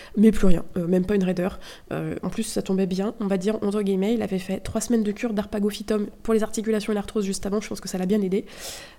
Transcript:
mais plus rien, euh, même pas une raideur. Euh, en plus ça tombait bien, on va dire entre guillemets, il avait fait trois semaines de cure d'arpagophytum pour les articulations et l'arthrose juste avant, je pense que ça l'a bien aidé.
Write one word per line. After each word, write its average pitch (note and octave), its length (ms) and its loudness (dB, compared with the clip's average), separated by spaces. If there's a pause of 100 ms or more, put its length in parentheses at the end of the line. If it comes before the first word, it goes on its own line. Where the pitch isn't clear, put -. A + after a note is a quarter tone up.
(160)
mais G#3+ 160 8
plus G3+ 160 8
rien, F#3+ 160 10 (140)
euh, F3 100 -2
même F3+ 180 4
pas G#3 100 0
une F#3+ 100 2
raideur. F#3 340 -2 (320)
Euh, D#3 320 -6
en F3+ 60 -4
plus A3 140 -4
ça - 180 -4
tombait F#3+ 260 0
bien, G3 320 -2
on G#3 80 -2
va F#3+ 80 0
dire G3+ 280 0
entre G#3 180 0
guillemets, G3 320 0
il A3+ 80 0
avait F#3+ 180 -2
fait F#3+ 220 -6
trois - 180 -4
semaines A3+ 240 0
de G#3 80 -2
cure A3 220 -4
d'arpagophytum G#3 720 -2 (160)
pour A3+ 100 0
les A3 80 4
articulations G#3+ 520 -2
et - 20 -2
l'arthrose G3+ 300 -2
juste F#3+ 200 -4
avant, G3+ 140 -2
je - 80 -8
pense G3+ 140 -8
que F#3+ 80 -10
ça - 80 -4
l'a F#3 80 -2
bien G#3 160 2
aidé. G3 240 0 (540)